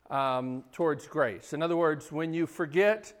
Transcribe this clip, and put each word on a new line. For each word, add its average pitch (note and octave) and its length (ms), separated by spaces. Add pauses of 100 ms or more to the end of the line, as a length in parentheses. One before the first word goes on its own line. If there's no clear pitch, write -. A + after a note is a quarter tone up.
(100)
um, C3 600
towards D3+ 340
grace. A#2+ 460
In D3+ 100
other E3+ 140
words, D#3 340
when D#3+ 240
you E3 100
forget F#3 760